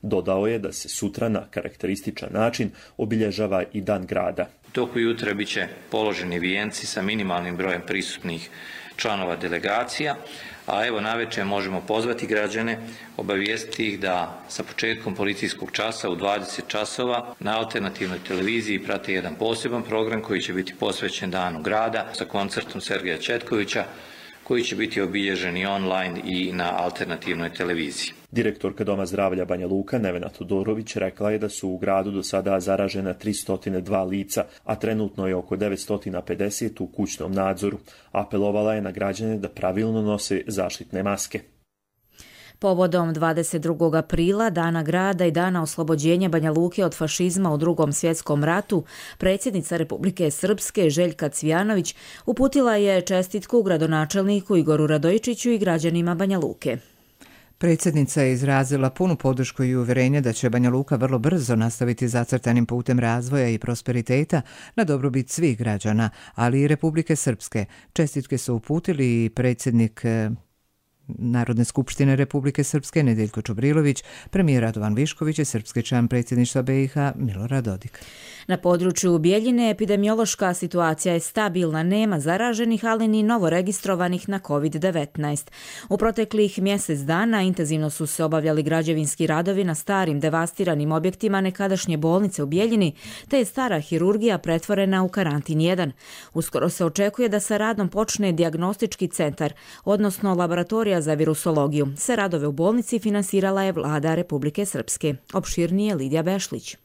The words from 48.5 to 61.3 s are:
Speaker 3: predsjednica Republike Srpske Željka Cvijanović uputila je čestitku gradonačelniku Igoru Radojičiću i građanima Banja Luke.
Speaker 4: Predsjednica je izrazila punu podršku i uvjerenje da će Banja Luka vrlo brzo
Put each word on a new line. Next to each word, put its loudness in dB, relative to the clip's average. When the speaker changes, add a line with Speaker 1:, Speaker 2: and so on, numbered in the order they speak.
Speaker 3:
predsjednica -2
Republike 0
Srpske 0
Željka 0
Cvijanović 0
uputila 4
je 4
čestitku 0
gradonačelniku 2
Igoru 4
Radojičiću 2
i 4
građanima 2
Banja 2
Luke. -2
Speaker 4:
Predsjednica 4
je 4
izrazila 2
punu 2
podršku 0
i 2
uvjerenje 4
da 2
će 2
Banja 4
Luka 2
vrlo 2
brzo 2